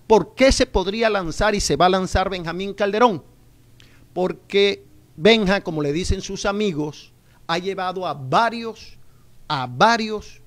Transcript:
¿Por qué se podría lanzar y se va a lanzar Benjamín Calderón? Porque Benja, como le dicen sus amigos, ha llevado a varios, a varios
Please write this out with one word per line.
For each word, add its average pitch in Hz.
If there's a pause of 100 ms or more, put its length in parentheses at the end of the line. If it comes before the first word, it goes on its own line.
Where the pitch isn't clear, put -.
¿Por 208
qué 262
se 254
podría 208
lanzar 202
y 202
se 147
va 175
a 185
lanzar 190
Benjamín 180
Calderón? 208 (880)
Porque 196 (320)
Benja, 196
como 156
le 143
dicen 185
sus -
amigos, 190 (340)
ha 170
llevado 185
a 151
varios, 220 (500)
a 135
varios 214